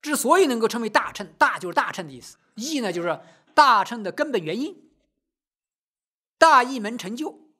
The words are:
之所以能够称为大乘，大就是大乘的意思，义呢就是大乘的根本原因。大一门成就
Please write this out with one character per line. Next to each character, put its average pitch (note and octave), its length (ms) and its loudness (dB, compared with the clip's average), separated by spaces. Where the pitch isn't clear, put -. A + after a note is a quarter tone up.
之 D4 140 -4
所 C#4 240 2
以 F#4+ 80 4
能 A#3+ 140 -2
够 A3 80 0
称 A#3 120 -4
为 A3+ 80 -4
大 G#3+ 240 -2
乘， G3 240 -14
大 A#3 220 2
就 F3+ 100 -10
是 E3+ 60 -10
大 F#4 160 0
乘 F3+ 160 -10
的 C#3 60 -16
意 B2 80 -18
思， - 180 -20
义 C#4 260 -6
呢 G3 120 -4
就 E3+ 100 -6
是 E3 180 -4
大 A#3+ 320 6
乘 A3+ 200 -10
的 F3 80 -6
根 D4 180 -4
本 G#3+ 120 -2
原 D#3+ 160 -6
因。 E4 300 -10
大 D4+ 240 6
一 C4 160 -6
门 A3 180 -8
成 A3+ 200 -10
就 - 320 -12